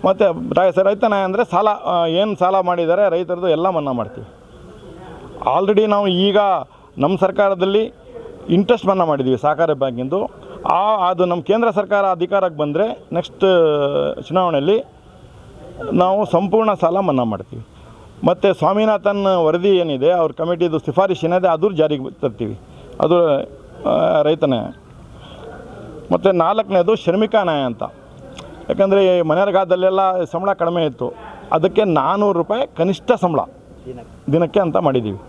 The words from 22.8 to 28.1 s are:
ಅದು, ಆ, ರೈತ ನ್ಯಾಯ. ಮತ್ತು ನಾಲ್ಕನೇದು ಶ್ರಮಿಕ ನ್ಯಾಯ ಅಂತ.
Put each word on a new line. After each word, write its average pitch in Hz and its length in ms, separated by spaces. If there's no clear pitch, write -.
ಅದು, 170 240
ಆ, 165 340
ರೈತ 156 220
ನ್ಯಾಯ. 123 220
ಮತ್ತು 180 200
ನಾಲ್ಕನೇದು 190 640
ಶ್ರಮಿಕ 202 400
ನ್ಯಾಯ 170 280
ಅಂತ. 120 200